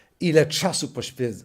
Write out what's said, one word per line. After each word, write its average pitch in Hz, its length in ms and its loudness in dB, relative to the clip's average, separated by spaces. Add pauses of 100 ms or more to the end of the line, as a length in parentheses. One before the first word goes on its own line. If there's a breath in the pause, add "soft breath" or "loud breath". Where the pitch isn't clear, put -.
(200 loud breath)
Ile 156 260 4
czasu 156 420 -2
poświe-, 117 580 -8